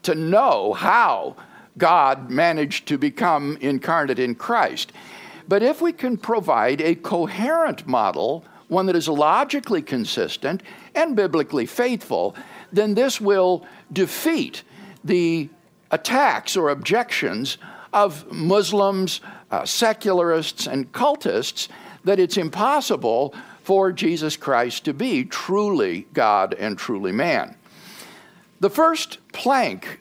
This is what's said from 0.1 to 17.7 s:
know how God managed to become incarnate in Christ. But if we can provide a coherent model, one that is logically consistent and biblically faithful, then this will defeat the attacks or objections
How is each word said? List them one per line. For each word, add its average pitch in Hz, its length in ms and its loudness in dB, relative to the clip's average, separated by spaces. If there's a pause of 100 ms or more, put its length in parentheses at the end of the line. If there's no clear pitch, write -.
know 160 560 2
how 147 640 2 (420)
God 139 520 2
managed 151 580 0
to 147 100 -2
become 147 640 0
incarnate 135 600 0
in 120 160 0
Christ. 170 580 -2 (560)
But 202 140 4
if 302 180 2
we 339 100 2
can 254 240 -4
provide 147 640 0
a 165 160 2
coherent 220 920 -2
model, 120 600 0 (240)
one 190 160 2
that 180 100 2
is 160 140 0
logically 185 720 2
consistent 127 840 -4 (320)
and 311 180 2
biblically 160 520 0
faithful, 156 720 -2 (340)
then 208 220 2
this 247 260 2
will 190 460 2 (260)
defeat 196 720 -2 (400)
the 165 460 0 (420)
attacks 254 640 0
or 165 140 2
objections 139 880 -2 (340)